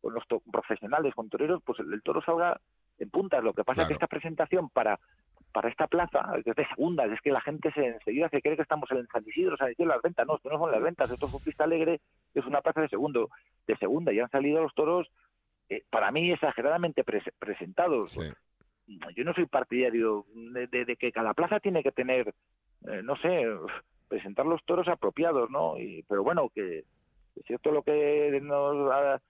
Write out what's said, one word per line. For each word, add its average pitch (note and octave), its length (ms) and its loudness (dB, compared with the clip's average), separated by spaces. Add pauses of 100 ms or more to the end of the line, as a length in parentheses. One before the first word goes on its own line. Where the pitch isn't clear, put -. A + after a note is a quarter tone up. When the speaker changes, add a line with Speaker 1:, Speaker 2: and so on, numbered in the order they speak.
Speaker 1:
con A#2 140 -6
los A2+ 140 -6
to-, A#2 140 0 (100)
profesionales, A2+ 600 0
con A2+ 160 -8
toreros, D#3 340 0
pues - 160 -4
el, D#2 120 -6
el G#2+ 100 -6
toro D#3 200 0
salga E3+ 380 0 (380)
en G#2 100 -6
puntas. E3+ 340 0
Lo A2 120 2
que G#2+ 100 0
pasa C3 180 2
es D#3+ 60 2
que D3+ 60 0
Speaker 2:
Claro. - 100 -2
Speaker 1:
esta - 40 -2
presentación D#3+ 600 -2
para, G#2+ 320 2 (520)
para A2+ 180 0
esta D#3 160 -2
plaza, E3+ 340 2 (240)
que A#2 60 0
es A2+ 60 0
de D3 120 0
segunda, D3 380 0
es G#2+ 160 -2
que D3 100 2
la B2+ 80 2
gente D3 320 -4
se, C#3+ 140 2
enseguida A#2+ 420 -2
se C#3+ 140 0
cree D3+ 140 2
que D#3 60 0
estamos D3+ 300 -2
en B2 160 -2
San G#2+ 180 -2
Isidro, D#3+ 300 0
San C3 160 0
Isidro, E3+ 220 0
las A#2+ 80 0
ventas, - 240 0
no, D3+ 100 0
esto C3+ 140 -8
no D3+ 80 0
son E3 120 0
las A2+ 120 2
ventas, C#3+ 280 0
esto B2+ 160 -4
es B2 60 -4
un C#3 100 -8
pista D#3 220 0
alegre, D#3+ 360 2 (340)
es C#3 100 0
una C#3 160 0
plaza D#3+ 220 2
de D3 60 0
segundo, B2 420 0 (360)
de G#2+ 120 2
segunda, C3+ 340 0
y G#2 80 2
han B2 100 -2
salido C#3+ 320 2
los D3+ 120 -2
toros, E3 340 2 (640)
eh, - 180 -6
para G#2 240 2
mí E3+ 180 2
exageradamente D3+ 760 0
pres-, - 340 -4
presentados. G#2 720 -2
Speaker 2:
Sí. - 100 -10 (960)
Speaker 1:
Yo B2 80 -4
no E3+ 80 -2
soy E3+ 140 0
partidario A#2 880 0
de, A#2+ 320 -10
de, B2 180 -2
de A#2+ 120 -4
que B2 160 -2
cada A2+ 200 0
plaza F3 280 0
tiene F3+ 220 0
que C3+ 100 2
tener, B2+ 420 0 (520)
eh, G2 160 -6
no C3 140 -4
sé, E3+ 280 0 (640)
presentar G2+ 360 -4
los D#3+ 200 0
toros F3 240 0
apropiados, D3 640 0
¿no? D#3 280 -2
Y, G2+ 300 -10
pero G2 140 0
bueno, D3 320 2
que F2+ 260 -6 (560)
es - 100 -18
cierto B2 240 0
lo D3 120 2
que D3 600 2
nos C#3+ 500 2
ha C#3 380 2